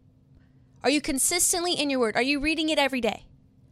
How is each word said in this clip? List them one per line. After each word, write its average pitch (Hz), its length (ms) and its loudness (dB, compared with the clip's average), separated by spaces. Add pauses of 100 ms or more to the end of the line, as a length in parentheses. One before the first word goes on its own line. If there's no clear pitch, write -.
(840)
Are 254 60 2
you 294 100 4
consistently 349 760 0
in 285 160 -2
your 262 100 0
word? 220 180 0
Are - 40 4
you 269 200 0
reading 311 260 0
it 311 100 0
every 269 220 0
day? 220 260 -4 (460)